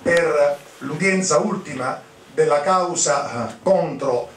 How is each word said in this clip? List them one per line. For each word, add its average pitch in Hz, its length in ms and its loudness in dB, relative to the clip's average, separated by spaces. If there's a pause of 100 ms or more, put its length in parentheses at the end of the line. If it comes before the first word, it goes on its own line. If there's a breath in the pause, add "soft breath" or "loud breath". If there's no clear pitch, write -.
per 151 560 2 (220)
l'udienza 165 600 0
ultima 127 640 -4 (320)
della 147 280 2
causa, 160 880 0
eh, - 120 -14
contro 135 760 0